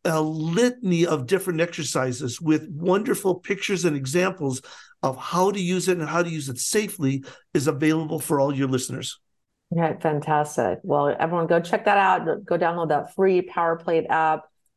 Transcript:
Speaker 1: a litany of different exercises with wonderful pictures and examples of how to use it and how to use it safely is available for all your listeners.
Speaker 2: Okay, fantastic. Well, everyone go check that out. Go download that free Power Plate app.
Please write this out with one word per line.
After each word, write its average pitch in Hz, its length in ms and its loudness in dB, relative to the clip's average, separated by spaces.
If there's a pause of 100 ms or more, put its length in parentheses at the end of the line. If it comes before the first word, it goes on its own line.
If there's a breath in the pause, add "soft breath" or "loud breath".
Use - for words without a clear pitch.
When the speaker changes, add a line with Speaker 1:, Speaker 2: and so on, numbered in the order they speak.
Speaker 1:
a 160 160 2
litany 170 840 2
of 143 200 0
different 180 340 0
exercises 135 800 -2
with 156 280 0
wonderful 185 680 0
pictures 190 480 -4
and 156 120 2
examples 139 640 -2 (420 loud breath)
of 131 140 -2
how 180 340 2
to 202 80 -2
use 180 300 -2
it 180 80 4
and 160 100 -4
how 165 160 0
to 175 60 -2
use 151 220 -6
it 123 80 -8
safely 139 640 -2 (300 loud breath)
is 143 120 2
available 156 520 0
for 147 200 0
all 143 160 2
your 135 140 0
listeners. 123 500 -4 (540)
Speaker 2:
Okay, 165 300 0
fantastic. 151 800 0
Well, 143 360 0
everyone 165 280 0
go 170 140 4
check 202 260 -2
that 208 100 4
out. 185 480 2
Go 175 140 0
download 170 300 0
that 147 260 0
free 190 260 4
Power 170 360 0
Plate 165 340 0
app. 156 320 2 (340)